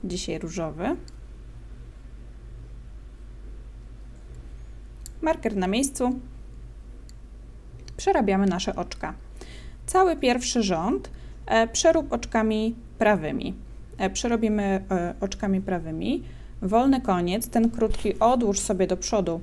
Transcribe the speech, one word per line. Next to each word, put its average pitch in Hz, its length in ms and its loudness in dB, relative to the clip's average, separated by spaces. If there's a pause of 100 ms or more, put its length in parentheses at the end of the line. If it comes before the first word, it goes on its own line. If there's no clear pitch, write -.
Dzisiaj 175 340 -4
różowy. 165 580 -2 (4000)
Marker 311 340 0
na 185 100 2
miejscu. 254 540 2 (1800)
Przerabiamy 196 500 4
nasze 180 300 0
oczka. - 380 -6 (720)
Cały 370 300 6
pierwszy 247 460 4
rząd, 190 480 2 (360)
e, 226 220 6
przerób 320 440 4
oczkami 220 640 2 (240)
prawymi. 170 560 4 (440)
E, 196 120 2
przerobimy, 214 800 2
e, 175 300 0
oczkami 196 400 0
prawymi. 175 600 -2 (400)
Wolny 247 380 6
koniec, 180 480 2
ten 226 220 4
krótki 214 480 2
odłóż 226 420 6
sobie 185 260 2
do 180 100 2
przodu 175 460 0